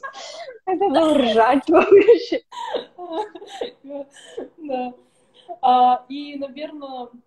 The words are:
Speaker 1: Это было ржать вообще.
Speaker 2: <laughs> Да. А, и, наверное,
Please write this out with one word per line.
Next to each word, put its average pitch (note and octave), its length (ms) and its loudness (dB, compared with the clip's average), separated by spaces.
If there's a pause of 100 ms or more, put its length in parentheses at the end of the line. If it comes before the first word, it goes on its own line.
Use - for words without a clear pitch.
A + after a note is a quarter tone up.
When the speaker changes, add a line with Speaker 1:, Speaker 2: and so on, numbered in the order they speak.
(680)
Speaker 1:
Это F#4 220 0
было D#4 260 2
ржать A#3+ 540 2
вообще. F#4+ 760 4 (540)
Speaker 2:
<laughs> E4 1080 -12 (520)
Да. B3+ 340 -8 (680)
А, B3 460 4
и, C#4+ 280 -12
наверное, C#4 720 -12 (180)